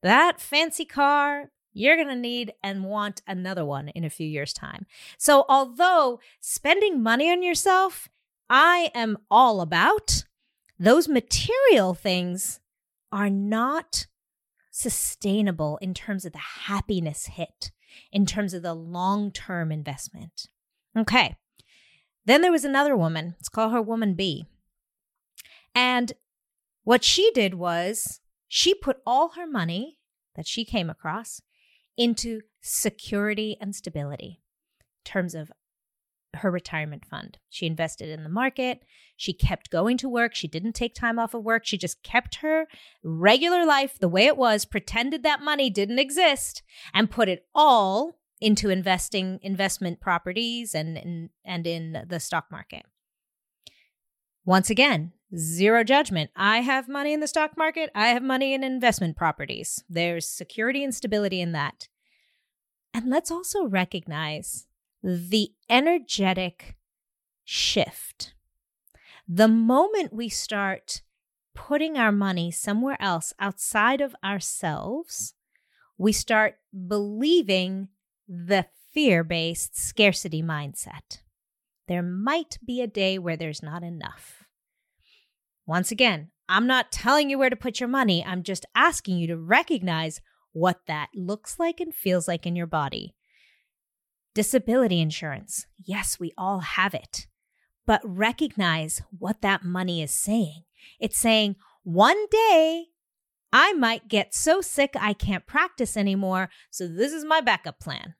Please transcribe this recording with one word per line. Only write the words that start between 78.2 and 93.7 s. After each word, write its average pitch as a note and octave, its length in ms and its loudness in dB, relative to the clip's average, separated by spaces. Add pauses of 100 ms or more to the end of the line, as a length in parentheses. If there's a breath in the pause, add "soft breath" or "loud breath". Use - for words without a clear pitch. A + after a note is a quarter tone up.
the F3+ 380 0 (280)
fear-based E3+ 840 0
scarcity F3 640 0
mindset. - 800 -8 (680)
There F3 140 -2
might G#3+ 640 -4
be B3 160 -6
a A#3+ 60 -4
day F#3+ 320 -2
where E3+ 180 -4
there's D#3 240 -8
not E3 220 -10
enough. - 600 -14 (1200)
Once F3 260 -2
again, G3+ 380 0 (180)
I'm G#3 200 2
not B3+ 240 0
telling C#4 380 2
you C4+ 100 -2
where C4 100 4
to B3 60 -2
put A#3+ 240 -8
your B3 100 -4
money. A3 340 2
I'm F3+ 200 -6
just F#3 220 -8 (100)
asking B3 420 2
you E3 100 -2
to E3 100 -4
recognize F3 840 0 (300)
what F3 360 0
that D3+ 280 -6
looks G3 440 -8
like E4+ 200 -2
and E4 140 -8
feels F3+ 340 -2
like E3+ 180 -6
in E3+ 100 -2
your E3+ 120 -4
body. D3 480 -6 (1200)